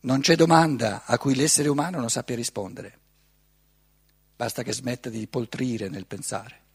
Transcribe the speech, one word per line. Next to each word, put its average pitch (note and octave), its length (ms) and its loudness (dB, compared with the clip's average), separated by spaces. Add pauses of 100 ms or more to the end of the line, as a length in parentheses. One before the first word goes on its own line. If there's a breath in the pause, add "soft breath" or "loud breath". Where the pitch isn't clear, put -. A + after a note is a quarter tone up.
Non C3 140 2
c'è E3 160 6
domanda D#3+ 680 4
a A#2 120 2
cui C#3 160 0
l'essere C#3+ 360 2
umano D3 320 -2
non A#2 80 -4
sappia B2 260 -4
rispondere. G#2 640 -8 (1400)
Basta A#2+ 260 -6
che A2+ 120 -6
smetta B2 360 -6
di A2 180 -8
poltrire A#2+ 600 -4
nel F#2+ 180 -8
pensare. G#2 540 -10 (160)